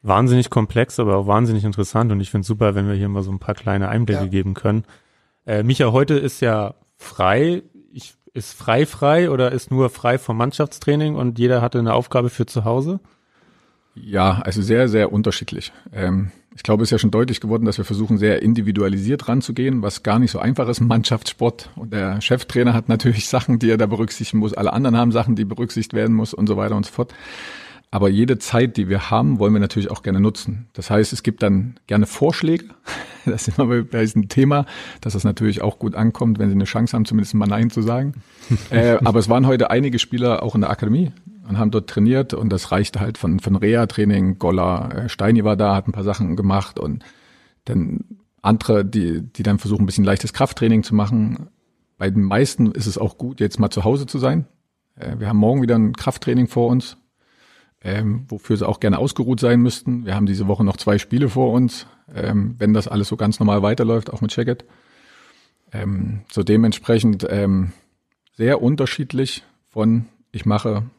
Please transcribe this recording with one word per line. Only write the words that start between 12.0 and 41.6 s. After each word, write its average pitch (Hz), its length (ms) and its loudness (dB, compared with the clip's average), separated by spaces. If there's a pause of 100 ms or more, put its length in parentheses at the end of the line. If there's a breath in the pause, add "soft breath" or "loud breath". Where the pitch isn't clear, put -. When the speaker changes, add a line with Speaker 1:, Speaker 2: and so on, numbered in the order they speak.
Speaker 1:
für - 160 -2
zu 113 180 -4
Hause? 135 360 -2 (920 soft breath)
Speaker 3:
Ja, 98 500 0
also 98 180 -2
sehr, 117 260 4
sehr 107 240 2
unterschiedlich. - 600 -4 (180 loud breath)
Ähm, 95 400 -2 (240 soft breath)
ich - 80 -20
glaube, 107 200 2
es 110 40 0
ist - 40 0
ja 113 80 2
schon 104 120 2
deutlich 113 300 0
geworden, 113 240 -2
dass 101 120 0
wir 104 80 -4
versuchen, 107 320 0
sehr 101 240 2
individualisiert 104 840 0
ranzugehen, 123 540 -2
was 101 220 -6
gar 107 160 2
nicht 123 120 4
so - 80 -6
einfach 123 300 0
ist 117 100 -2
im 120 80 4
Mannschaftssport. - 880 -2
Und 107 160 -12
der 101 300 -4
Cheftrainer 123 520 0
hat 113 140 0
natürlich 113 400 0
Sachen, 123 320 0
die 110 100 2
er 110 80 4
da 113 100 2
berücksichtigen 110 520 -2
muss. 104 140 0
Alle - 180 -2
anderen 123 240 2
haben 120 160 4
Sachen, 117 240 2
die 110 100 -2
berücksichtigt 113 480 -6
werden 110 220 2
muss 110 180 -2
und 107 140 0
so 104 80 2
weiter 104 220 -2
und 104 80 0
so - 80 -16
fort. - 200 -4 (800 loud breath)
Aber 98 140 2
jede 113 320 4
Zeit, 120 380 0
die 98 100 0
wir 92 240 -2
haben, 120 280 2
wollen 104 120 4
wir 107 80 4
natürlich 98 320 -2
auch 107 120 -8
gerne 95 180 0
nutzen. 107 500 -2
Das - 180 -12
heißt, 104 220 2
es - 120 -10
gibt 117 200 -2
dann 101 320 0 (120)
gerne 104 180 2
Vorschläge. - 640 -2
<laughs> - 60 -20 (480 loud breath)
Das - 240 -4
ist 107 120 -4
immer 131 80 2
bei, 120 160 2
bei 113 180 -2
diesem 110 280 0
Thema, 139 360 2 (340 loud breath)
dass 104 140 -8
das 101 100 -4
natürlich 104 380 0
auch - 160 -4
gut 110 160 -6
ankommt, 110 460 0
wenn 104 100 2
sie 98 60 0
eine 98 80 2
Chance 117 320 -2
haben, 110 100 2
zumindest 107 300 -2
mal 104 100 2
Nein 110 240 2
zu 110 140 -2
sagen. 127 320 -2 (280 loud breath)
<laughs> - 280 -2
Äh, 117 320 4
aber 117 160 4
es 101 100 0
waren 127 160 4
heute 127 240 4
einige 123 300 0
Spieler 120 420 0
auch 113 140 -4
in 104 60 4
der - 100 0
Akademie 127 400 0 (360)
und 104 120 -2
haben 107 100 2